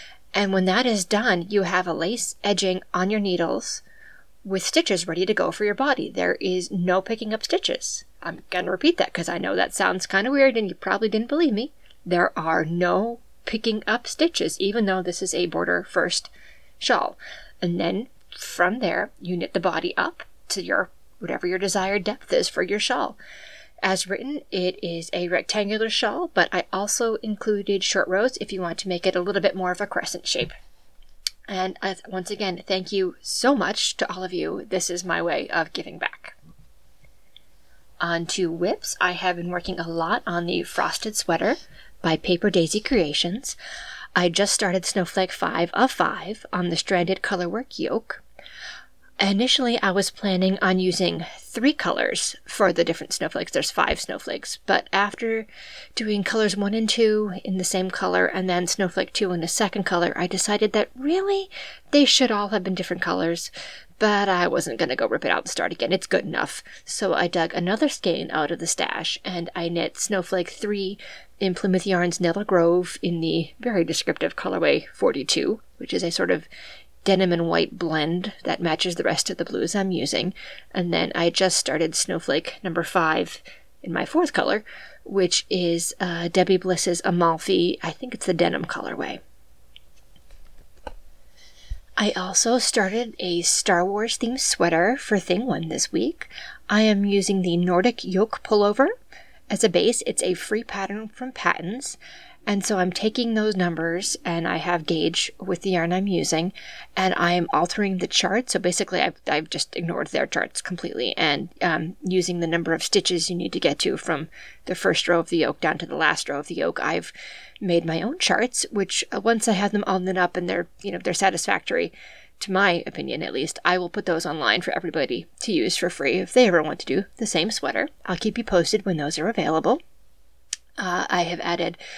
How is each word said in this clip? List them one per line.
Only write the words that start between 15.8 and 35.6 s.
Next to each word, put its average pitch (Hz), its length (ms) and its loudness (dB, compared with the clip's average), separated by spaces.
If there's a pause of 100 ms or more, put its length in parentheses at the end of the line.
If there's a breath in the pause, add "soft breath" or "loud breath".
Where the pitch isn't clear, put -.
first - 400 0 (480 soft breath)
shawl. - 400 0 (420 loud breath)
And 175 200 -2
then 185 280 -2 (300)
from 185 420 0
there, 190 300 -2 (100)
you 180 160 -4
knit - 200 -2
the 190 40 0
body 165 380 -2
up - 240 -2 (280)
to 196 120 -4
your, 180 300 0 (260)
whatever - 300 -4
your 180 100 0
desired 196 460 0
depth - 280 -6
is 170 160 4
for - 140 -2
your 196 180 -2
shawl. - 380 -2 (680 loud breath)
As 190 240 0
written, 269 340 -6 (100)
it 180 300 0
is 170 320 -6
a 175 140 -2
rectangular 208 600 0
shawl, 247 440 -2
but 175 180 4
I 180 220 0
also 208 420 0
included 202 680 0
short - 240 2
rows 202 300 2
if - 140 -8
you 190 80 -4
want 170 200 -6
to - 80 -8
make 180 180 -2
it 185 100 4
a 180 60 2
little 190 200 0
bit 190 140 2
more 185 140 -2
of 180 100 -2
a 208 60 -4
crescent - 400 -6
shape. - 280 -2 (920)
And, 190 360 -4
uh, 190 100 -2 (140)
once 185 240 -6
again, 190 340 -6
thank 185 260 -2
you 190 300 0
so - 320 2
much 202 440 0
to - 140 -2
all 185 120 -8
of 180 100 -8
you. 170 340 -4
This 185 220 -2
is 175 140 -6
my 170 180 0
way - 280 -2
of - 240 -2